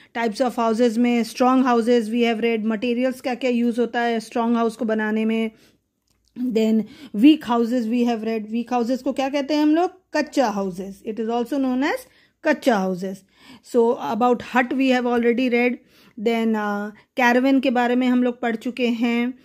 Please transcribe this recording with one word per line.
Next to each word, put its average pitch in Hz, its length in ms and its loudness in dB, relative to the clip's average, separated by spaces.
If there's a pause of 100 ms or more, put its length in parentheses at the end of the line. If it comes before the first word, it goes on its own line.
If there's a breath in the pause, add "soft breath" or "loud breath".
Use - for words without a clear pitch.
(180 loud breath)
types 233 240 -2
of 254 120 0
houses 226 440 2
में 240 260 2
strong 254 400 2
houses 240 400 2
we 233 300 0
have 214 80 -4
read, 226 240 0
materials 247 560 -2
क्या 254 140 -4
क्या 247 140 -2
यूज़ 240 320 0
होता 233 200 -2
है 233 180 -2
स्ट्रॉन्ग 233 360 -2
हाउस 233 200 0
को 240 100 -6
बनाने 220 400 -2
में. 220 260 -2 (880 soft breath)
Then 220 440 2 (320 loud breath)
weak 294 260 6
houses 240 460 0
we 240 200 0
have 233 160 -2
read, 220 240 -4
weak 233 260 -6
houses 247 280 -2
को 262 120 -2
क्या 269 160 -2
कहते 285 240 -2
हैं 302 100 2
हम 302 120 4
लोग, 359 160 2 (220)
कच्चा 285 420 0
houses, 196 380 -6 (160)
it 214 60 -8
is 220 120 -6
also 240 300 -2
known 262 260 0
as 370 140 0 (460 soft breath)
कच्चा 247 440 2
houses. 190 280 -6 (600 loud breath)
So 233 200 2 (200)
about 240 240 2
hut 247 300 0
we 269 300 2
have 247 60 -2
already 240 440 2
read. 240 240 2 (540 soft breath)
Then, 226 280 0
uh, 208 360 -4 (280 soft breath)
caravan 254 440 4
के 269 80 2
बारे 240 240 0
में 254 120 0
हम 247 160 2
लोग 247 180 -4
पढ़ 233 140 -2
चुके 247 320 -4
हैं, 240 460 -2 (100 soft breath)